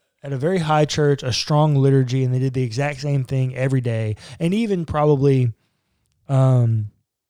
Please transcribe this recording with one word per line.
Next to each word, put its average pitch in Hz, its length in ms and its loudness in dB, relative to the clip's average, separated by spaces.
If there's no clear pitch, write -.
at 139 100 -8
a 139 40 -6
very 170 220 0
high 156 260 2
church, 147 380 0
a 123 80 -2
strong 151 440 2
liturgy, 135 480 2
and 127 100 0
they 127 60 0
did 131 140 -2
the 131 100 -2
exact 131 380 -6
same 143 220 -2
thing 131 320 -4
every 131 260 -2
day, 113 340 -2
and 170 140 0
even 202 320 -2
probably, 139 640 2
um, 120 640 2